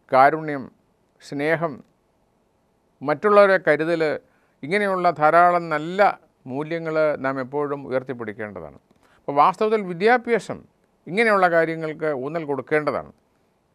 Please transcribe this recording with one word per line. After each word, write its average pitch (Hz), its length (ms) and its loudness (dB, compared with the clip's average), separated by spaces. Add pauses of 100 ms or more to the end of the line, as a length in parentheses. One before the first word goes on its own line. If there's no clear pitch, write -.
(120)
കാരുണ്യം, 147 520 2 (640)
സ്നേഹം, 151 440 -4 (1400)
മറ്റുള്ളവരെ 196 500 4 (100)
കരുതൽ, 160 340 0 (640)
ഇങ്ങനെയുള്ള 190 400 -2 (140)
ധാരാളം 170 440 6 (100)
നല്ല 170 260 -2 (520)
മൂല്യങ്ങൾ 156 440 -6 (280)
നാം 135 200 -4
എപ്പോഴും 143 360 -6 (100)
ഉയർത്തിപ്പിടിക്കേണ്ടതാണ്. 107 880 -10 (420)
അപ്പോൾ 143 220 -8
വാസ്തവത്തിൽ 214 400 2 (100)
വിദ്യാഭ്യാസം 214 680 -2 (500)
ഇങ്ങനെയുള്ള 202 460 2
കാര്യങ്ങൾക്ക് 160 540 -2 (140)
ഊന്നൽ 160 260 -8
കൊടുക്കേണ്ടതാണ്. 131 600 -4 (640)